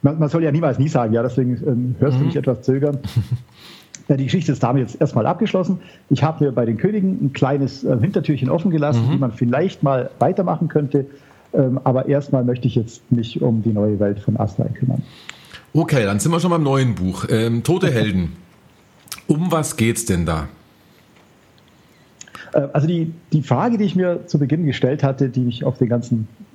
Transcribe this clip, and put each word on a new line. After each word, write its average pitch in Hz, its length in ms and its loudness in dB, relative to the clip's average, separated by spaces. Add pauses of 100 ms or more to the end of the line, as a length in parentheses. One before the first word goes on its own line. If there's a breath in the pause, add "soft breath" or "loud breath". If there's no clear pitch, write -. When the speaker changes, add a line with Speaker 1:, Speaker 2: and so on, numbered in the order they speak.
Speaker 1:
man, 147 160 2
man 156 100 2
soll 165 140 2
ja 156 100 2
niemals 135 260 0
nie 139 100 2
sagen, 120 240 0
ja, 117 100 2
deswegen, 123 300 0 (140)
ähm, 123 320 0
hörst 135 180 2
du 127 40 2
Speaker 2:
Mhm. 151 80 2
Speaker 1:
mich 165 80 -2
etwas 131 260 -2
zögern. 139 420 0
Speaker 2:
<laughs> 98 40 -6 (1000 loud breath)
Speaker 1:
Ja, 143 80 4
die 135 80 0
Geschichte 160 260 0
ist 131 100 0
damit 127 200 2 (100)
jetzt - 100 -6
erstmal 131 240 2
abgeschlossen. 180 540 0 (300 loud breath)
Ich 143 160 2
habe 156 200 0
mir 139 60 2
bei 120 160 0
den 113 120 -2
Königen 190 480 0
ein 135 60 0
kleines, 139 520 0
äh, 131 160 2
Hintertürchen 147 500 0
offen 170 220 0
gelassen, 143 340 2
Speaker 2:
Mhm. 139 60 2
Speaker 1:
wie 160 60 0
man 131 120 0
vielleicht 127 540 -2
mal 135 340 0
weitermachen 175 480 0
könnte. 143 400 0 (460 loud breath)
Ähm, 135 320 2
aber 131 240 0
erstmal 143 340 0
möchte 123 240 -2
ich 113 80 0
jetzt 113 280 -4 (100)
mich 117 280 -2
um 113 220 0
die 113 100 0
neue 104 280 0
Welt 104 180 0
von 107 220 -2
Astral - 300 -2
kümmern. - 320 -2 (720 loud breath)
Speaker 2:
Okay, 151 320 2
dann 101 120 0
sind 151 140 0
wir 165 80 2
schon 180 100 0
beim 165 140 2
neuen 131 320 2
Buch. 92 320 -4
Ähm, 117 340 0
Tote 180 260 2
Helden. 104 440 0 (960)
Um 175 240 0
was 156 240 -2
geht's 113 300 0
denn 87 200 0
da? 80 220 -2 (2000 loud breath)
Speaker 1:
Äh, 143 200 2
also 143 140 2
die, 165 260 -2 (200)
die 156 100 2
Frage, 226 360 0
die 214 60 0
ich 165 120 -2
mir 180 300 0
zu - 120 0
Beginn 151 280 0
gestellt 135 380 0
hatte, 135 240 2
die 123 120 -2
mich 120 240 -2
auf 131 140 -2
den 127 100 2
ganzen, 117 400 -2 (260)